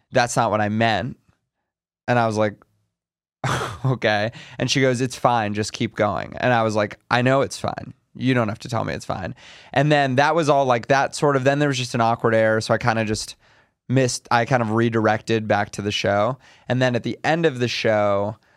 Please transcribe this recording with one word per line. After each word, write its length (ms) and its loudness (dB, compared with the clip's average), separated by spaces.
"That's 240 0
not 140 2
what 120 2
I 80 0
meant." 480 0
And 120 2
I 80 2
was 120 -2
like, 160 0
<laughs> 400 -6
"Okay." 460 0
And 120 -2
she 100 0
goes, 220 2
"It's 140 -4
fine. 360 0
Just 220 -4
keep 200 -6
going." 440 -4
And 160 2
I 80 2
was 120 0
like, 240 -2
"I 100 2
know 220 2
it's 160 -6
fine. 340 -8
You 180 -2
don't 160 0
have 120 -8
to 100 -14
tell 140 -4
me 100 -6
it's 100 -10
fine." 300 -8
And 180 2
then 240 2
that 180 4
was 140 2
all, 160 4
like, 240 0
that 260 2
sort 220 2
of, 80 -2
then 140 2
there 100 2
was 80 -2
just 180 -6
an 60 0
awkward 340 2
air. 280 2
So 100 -2
I 60 2
kinda 260 0
just 320 -6
missed, 400 0
I 160 2
kind 160 0
of 80 -2
redirected 760 0
back 260 0
to 100 -10
the 100 -2
show. 460 0
And 140 -2
then 160 2
at 60 -4
the 220 -6
end 200 2
of 140 0
the 100 0
show, 680 0